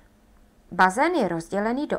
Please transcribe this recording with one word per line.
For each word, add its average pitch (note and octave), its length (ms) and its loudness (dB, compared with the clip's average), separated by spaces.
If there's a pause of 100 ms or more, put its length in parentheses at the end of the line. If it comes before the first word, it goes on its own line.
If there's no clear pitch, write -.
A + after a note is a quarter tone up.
(720)
Bazén F#3+ 420 2
je B3+ 160 0
rozdělený G#3 580 -4
do - 120 -4